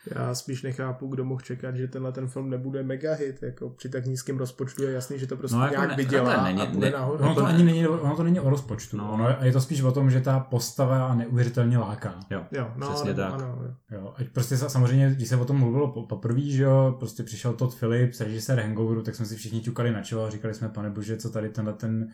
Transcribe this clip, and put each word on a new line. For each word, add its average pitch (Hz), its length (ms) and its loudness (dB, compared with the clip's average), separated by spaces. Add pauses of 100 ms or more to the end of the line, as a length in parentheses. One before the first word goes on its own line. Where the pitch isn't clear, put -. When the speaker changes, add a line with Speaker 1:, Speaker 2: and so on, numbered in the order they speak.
(160)
Speaker 1:
Já 127 200 -2
spíš 127 280 -8
nechápu, 131 440 -6
kdo 131 180 -4
mohl 131 160 -4
čekat, 127 340 -8
že 127 120 -4
tenhle 131 240 -6
ten 131 160 -6
film 135 220 -6
nebude 131 340 -4
megahit, 139 600 -4
jako 123 260 -10
při 127 200 -12
tak 127 160 -4
nízkém 131 320 -4
rozpočtu 131 460 -6
je 135 80 -2
jasný, 131 280 -6
že 131 80 -6
to 131 100 -8
prostě 127 200 -4
Speaker 2:
No, 123 60 4
jako 143 120 2
Speaker 1:
nějak 139 140 0
Speaker 2:
ne, 135 60 -4
Speaker 1:
vydělá 135 340 2
Speaker 2:
takhle, 117 140 2 (100)
není, 98 80 0
Speaker 1:
a - 40 0
půjde - 200 0
Speaker 2:
ne, - 120 4
Speaker 1:
nahoru. 139 260 0
Speaker 3:
Ono 160 120 4
to - 60 4
Speaker 2:
jako 185 120 4
Speaker 3:
ani 170 100 8
není, 165 240 6
ono 156 280 2
to 170 80 0
není 175 160 4
o 135 100 2
rozpočtu, 113 480 -2
Speaker 2:
No. 104 160 -4
Speaker 3:
ono 120 280 4
je 127 100 6
to 135 100 4
spíš 135 200 -2
o 131 100 4
tom, 135 200 4
že 127 100 6
ta 131 180 2
postava 131 760 2
neuvěřitelně 120 640 2
láká. 104 420 -2 (100)
Speaker 2:
Jo, 92 220 -6
Speaker 1:
Jo, 120 240 -4
no, 135 140 -6
Speaker 2:
přesně - 220 -2
Speaker 1:
ano, - 60 -2
Speaker 2:
tak. 95 160 -2
Speaker 1:
ano, 123 320 -6
jo. 123 60 -8 (200)
Speaker 3:
Jo, 98 260 -10
ať 127 120 -6
prostě 131 260 -2
sa-, 123 140 0
samozřejmě, 131 460 6
když 120 120 -2
se 127 80 2
o 123 100 2
tom 143 120 2
mluvilo 127 340 4
po-, 117 160 -8
poprvé, 117 340 0
že 139 220 0
jo, 135 360 6
prostě 113 240 -8
přišel 117 300 -4
Todd 123 260 -2
Phillips, 120 420 2
režisér 110 380 0
Hangoveru, 113 420 0
tak 110 140 -8
jsme 113 100 -4
si 107 100 -8
všichni 110 260 -6
ťukali 120 300 0
na 104 100 -2
čelo 110 240 -4
a 107 40 -4
říkali 107 240 -6
jsme: 110 160 -6
"Pane 107 200 -6
bože, 104 280 -6
co 113 120 -8
tady 107 200 -4
tenhle 107 240 -4
ten, 113 400 -4